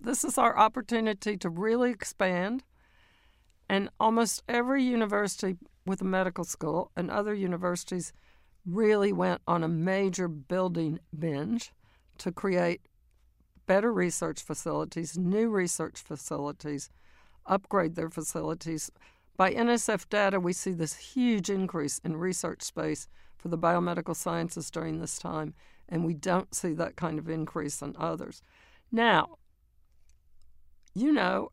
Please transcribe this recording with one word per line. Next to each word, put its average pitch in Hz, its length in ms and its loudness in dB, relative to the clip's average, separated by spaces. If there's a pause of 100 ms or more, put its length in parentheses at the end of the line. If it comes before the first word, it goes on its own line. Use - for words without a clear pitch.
this 330 220 -2
is 269 140 0
our 233 200 4
opportunity 214 800 2
to 175 120 -4
really 226 420 2
expand." 196 720 -2 (1040)
And 196 200 0 (100)
almost 226 500 4
every 254 340 2
university 208 720 0 (280)
with 190 160 -2
a 190 40 -2
medical 185 380 0
school 165 520 -4
and 175 160 -2
other 208 220 -2
universities 180 760 -4 (540)
really 208 480 4
went 180 340 0
on 170 160 2
a 160 60 0
major 180 580 0
building 165 720 -2 (180)
binge 165 540 -2 (460)
to 185 140 -4
create 180 500 0 (840)
better 202 260 4
research 170 480 -2
facilities, 156 760 -4
new 196 320 2
research 180 520 -2
facilities, 147 880 -6 (560)
upgrade 190 500 2
their 160 140 -4
facilities. 160 840 -6 (460)
By 185 140 6
N 233 180 2
S 240 180 2
F 214 220 -2
data, 202 300 4
we 175 120 0
see 185 200 -4
this 160 240 -4
huge 233 540 0
increase 185 540 -2
in 165 140 -4
research 170 460 -4
space 156 440 -6 (300)
for - 120 -10
the 170 80 -2
biomedical 175 580 0
sciences 170 560 -4
during 165 280 -6
this - 200 -6
time, 156 340 -6 (340)
and 165 160 -2
we 165 120 0
don't 180 400 -2
see 170 180 -2
that 160 220 -4
kind 156 240 -4
of 160 100 -8
increase 156 540 -6
in 143 160 -8
others. 165 420 -6 (500)
Now, 226 460 4 (1600)
you 262 160 4
know, 196 400 2